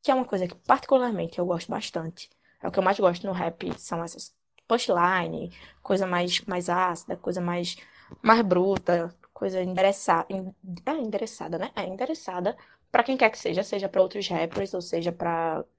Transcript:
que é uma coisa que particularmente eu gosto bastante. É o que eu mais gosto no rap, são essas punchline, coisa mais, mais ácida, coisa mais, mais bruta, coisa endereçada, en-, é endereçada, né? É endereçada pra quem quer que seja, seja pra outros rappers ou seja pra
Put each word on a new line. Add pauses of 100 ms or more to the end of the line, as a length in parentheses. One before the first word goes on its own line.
que
é
uma
coisa
que
particularmente
eu
gosto
bastante. (320)
É
o
que
eu
mais
gosto
no
rap,
são
essas (340)
punchline, (300)
coisa
mais,
mais
ácida,
coisa
mais, (440)
mais
bruta, (200)
coisa
endereçada,
en-, (300)
é
endereçada,
né?
É
endereçada (340)
pra
quem
quer
que
seja,
seja
pra
outros
rappers
ou
seja
pra (160)